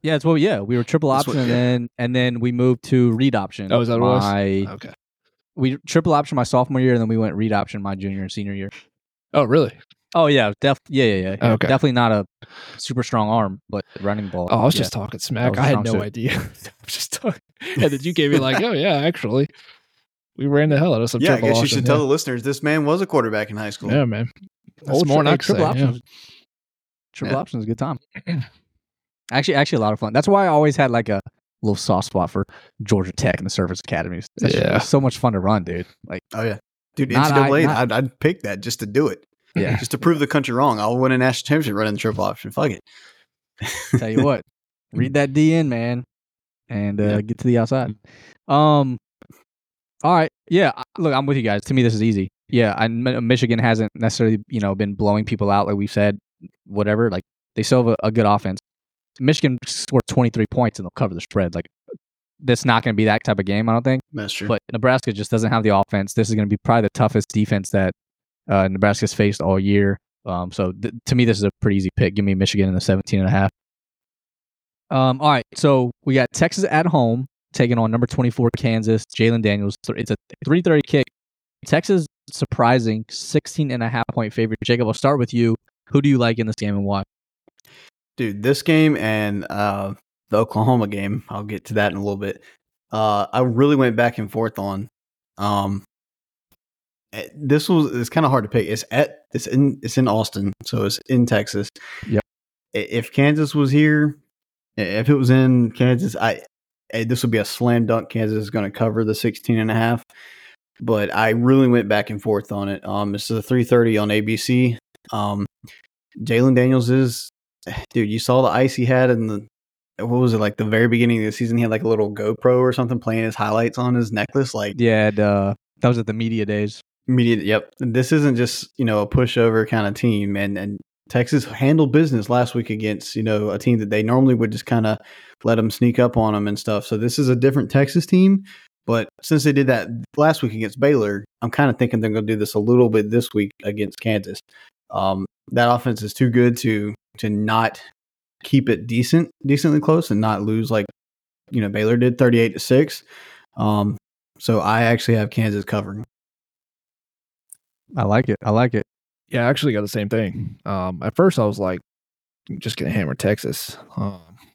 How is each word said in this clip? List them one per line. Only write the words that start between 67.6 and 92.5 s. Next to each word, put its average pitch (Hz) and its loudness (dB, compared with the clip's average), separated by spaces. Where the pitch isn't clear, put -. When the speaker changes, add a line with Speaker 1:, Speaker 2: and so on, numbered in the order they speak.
Speaker 1:
that, 95 0
uh, 95 2
Nebraska's 101 0
faced 101 0
all 95 2
year. 98 2
Um, 90 -6
so 92 -2
th-, 101 -8
to - 0
me, 123 4
this 113 2
is 101 -2
a 101 2
pretty 101 0
easy 92 0
pick. 98 0
Give 101 0
me 98 0
Michigan 95 0
in 92 0
the 90 0
seventeen 98 0
and 95 0
a 107 2
half. 98 2
Um, 131 2
all 151 2
right, 131 2
so 131 2
we 135 0
got 127 2
Texas 175 0
at 160 2
home 127 2
taking 120 2
on 113 0
number 117 2
twenty-four 120 0
Kansas. 113 0
Jalen 113 2
Daniels, 101 0
th-, - -6
it's - -8
a 107 0
three 170 2
thirty 160 4
kick. 139 0
Texas 170 2
surprising 117 0
sixteen - -4
and 123 -4
a 113 -2
half 117 -2
point 110 -4
favorite. 110 -2
Jacob, 120 2
I'll 110 -2
start 139 0
with 120 -2
you. 117 2
Who 139 2
do 143 2
you 135 4
like 117 0
in 113 -2
this 107 -4
game 104 -4
and 101 -2
why? 98 -2
Speaker 2:
Dude, 104 -6
this 135 0
game 156 4
and, 104 -2
uh, 101 -4
the 104 2
Oklahoma 110 2
game, 101 -4
I'll 104 -10
get 104 -10
to 110 -8
that 104 2
in 92 -8
a 98 -8
little 101 -4
bit. 98 -8